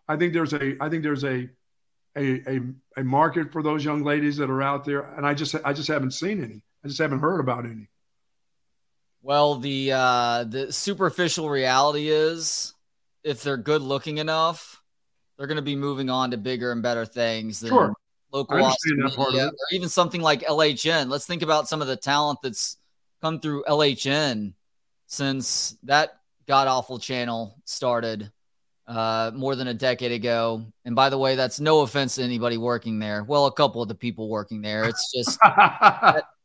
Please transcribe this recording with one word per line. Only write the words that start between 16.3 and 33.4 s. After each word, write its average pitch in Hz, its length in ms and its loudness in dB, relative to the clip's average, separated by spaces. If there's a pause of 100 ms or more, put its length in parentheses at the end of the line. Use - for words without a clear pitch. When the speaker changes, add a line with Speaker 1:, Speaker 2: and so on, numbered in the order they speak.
Speaker 2:
to 120 60 -4
bigger 123 340 -4
and 117 100 -4
better 117 240 -2
things 113 540 -4
than 113 100 -6
Speaker 1:
Sure. 208 240 6 (380)
Speaker 2:
local 139 260 -2
Speaker 1:
I 143 40 4
understand 139 420 2
Speaker 2:
Austin 135 60 0
Speaker 1:
that 131 60 -6
part 135 140 0
of 131 40 0
Speaker 2:
media 131 140 2
Speaker 1:
it. 135 60 -4
Speaker 2:
or 175 220 -6
even 180 140 -2
something 175 320 0
like 151 220 2
L 156 180 2
H 151 240 2
N. 156 240 0
Let's 139 160 -4
think 170 160 -4
about 151 260 2
some 156 140 -2
of 139 60 -2
the 127 100 -2
talent 147 440 0
that's - 360 -6 (440)
come 160 180 -4
through 147 280 -4
L 151 160 4
H 135 240 2
N 127 460 0 (540)
since - 760 -4
that 143 360 2 (280)
god-awful 131 520 2
channel 117 640 -6
started, 113 680 -2 (560)
uh, 113 460 0
more 135 220 -2
than 127 120 -6
a 123 60 -4
decade 120 400 0
ago. 113 520 0 (200)
And 120 100 -4
by 135 140 6
the 135 80 0
way, 135 180 2
that's 131 240 0
no 156 220 6
offense 135 340 0
to 131 80 -2
anybody 120 340 0
working 113 420 -2
there. 104 240 -4
Well, 143 240 4